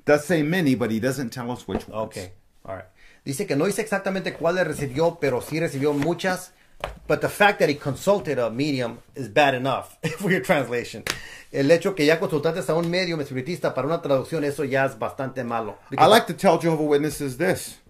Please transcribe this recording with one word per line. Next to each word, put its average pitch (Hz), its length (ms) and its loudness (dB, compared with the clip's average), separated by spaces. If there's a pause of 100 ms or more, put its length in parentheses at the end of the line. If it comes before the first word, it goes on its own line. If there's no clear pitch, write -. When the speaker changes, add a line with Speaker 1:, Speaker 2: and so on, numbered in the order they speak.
Speaker 1:
does 147 200 4
say 165 180 2
many, 151 320 2
but 113 160 0
he 110 100 0
doesn't 127 300 -2
tell 120 200 -8
us 120 180 -10
which - 200 -4
ones. 110 200 -6
Speaker 2:
Okay. 95 240 -12 (320)
All 95 120 -12
right. 95 80 -14 (400)
Dice 139 220 -6
que 147 100 0
no 156 100 2
dice 202 160 -2
exactamente 190 540 -4
cuáles 170 300 0
recibió, 147 540 -2
pero 127 200 0
sí 151 200 -4
recibió 143 320 0
muchas. 175 580 -2 (560)
But 147 160 0
the 143 60 0
fact 202 320 4
that 165 100 4
he 143 40 0
consulted 143 640 -2
a 117 120 0
medium 123 480 -2 (160)
is 135 140 -8
bad 139 260 4
enough 127 420 -4 (120)
<laughs> 160 100 -10
for 190 120 0
your 180 120 2
translation. 120 640 -2 (480)
El 139 180 4
hecho 170 240 4
que 156 100 0
ya 156 140 6
consultaste 165 500 -2
a 156 60 2
un 170 160 0
medium 175 300 -2
espiritista 135 540 -4
para 131 120 -2
una 165 160 0
traducción, 143 420 0
eso 143 200 -4
ya 135 200 2
es 127 100 -2
bastante 127 500 -6
malo. 113 320 -6 (200)
Speaker 1:
I 156 100 8
like 214 200 6
to 170 80 -6
tell 170 240 4
Jehovah's 156 280 0
Witnesses 143 520 0
this. - 400 -2 (120)